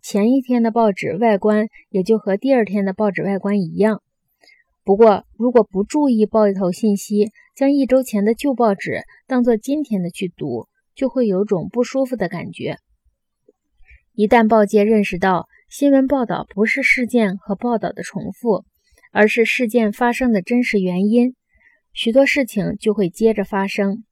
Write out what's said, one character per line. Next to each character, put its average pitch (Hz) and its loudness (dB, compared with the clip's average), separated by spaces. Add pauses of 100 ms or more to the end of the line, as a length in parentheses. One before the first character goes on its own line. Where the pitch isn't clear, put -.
前 214 0
一 269 2
天 247 0
的 226 2
报 220 2
纸 - -6
外 214 2
观 214 0 (200)
也 190 -4
就 220 2
和 196 -2
第 262 0
二 240 4
天 196 -2
的 196 -2
报 208 -2
纸 180 -8
外 196 -4
观 202 -2
一 165 -4
样。 202 0 (840)
不 196 2
过， 214 6 (140)
如 240 0
果 240 4
不 190 -4
注 294 0
意 220 2
报 208 2
头 190 -2
信 202 -2
息， 208 -2 (260)
将 277 2
一 277 2
周 262 2
前 208 -2
的 233 2
旧 277 -2
报 233 2
纸 120 -8 (220)
当 254 0
作 233 2
今 277 -4
天 208 -4
的 170 -6
去 185 -8
读， 123 -8 (280)
就 262 -4
会 247 0
有 196 0
种 190 -4
不 240 -2
舒 269 -2
服 254 -6
的 202 -4
感 165 -10
觉。 - -8 (1400)
一 208 0
旦 226 4
报 214 4
界 202 2
认 214 2
识 190 -4
到 180 0 (240)
新 285 0
闻 269 4
报 262 -2
道 180 -6
不 202 0
是 277 -4
事 254 0
件 208 0
和 196 -8
报 240 -4
道 - -4
的 - -12
重 - -10
复， 214 -4 (460)
而 208 4
是 226 0
事 247 -2
件 214 0
发 240 0
生 247 -2
的 208 0
真 247 0
实 226 -2
原 185 0
因， 240 2 (600)
许 - -2
多 269 6
事 277 0
情 196 -4
就 214 0
会 202 0
接 220 0
着 214 -4
发 196 -4
生。 196 -4